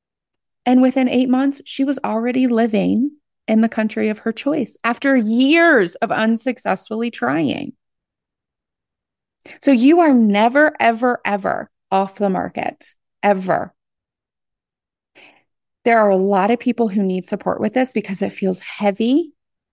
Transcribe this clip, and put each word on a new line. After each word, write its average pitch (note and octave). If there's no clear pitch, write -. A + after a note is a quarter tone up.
And B3+
within C4
eight B3+
months, C#4
she -
was C4+
already A#3+
living A3
in A3
the A3+
country G#3+
of G#3+
her A3+
choice C#4
after C4
years B3+
of F#3+
unsuccessfully A3
trying. -
So C#4
you C4+
are D#4
never, A#3+
ever, A#3
ever G3
off F#3+
the G3+
market, -
ever. F#3+
There A#3
are G#3
a F#3+
lot G3
of A#3+
people A#3
who G3
need F#3
support -
with G#3+
this C4
because G3
it G3
feels F#3
heavy, A#3